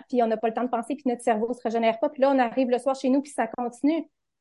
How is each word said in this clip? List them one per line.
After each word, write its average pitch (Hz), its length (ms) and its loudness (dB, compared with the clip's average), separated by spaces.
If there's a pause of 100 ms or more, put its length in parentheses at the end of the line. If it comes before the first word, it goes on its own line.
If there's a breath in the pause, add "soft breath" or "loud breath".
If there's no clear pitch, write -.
puis 247 140 2
on 226 40 2
n'a 220 100 0
pas 226 100 -2
le 220 60 0
temps 226 100 -2
de 247 60 -4
penser, 233 260 -4
puis - 100 -16
notre 240 160 -2
cerveau 233 320 0
se 240 80 -12
régénère 226 380 0
pas. 294 100 0
Puis 294 120 -2
là, 269 120 6
on 269 60 4
arrive 233 300 2
le 247 100 2
soir 269 160 0
chez 262 140 -2
nous, 269 120 4
puis 285 100 -10
ça 226 160 -2
continue. 277 640 -2 (320)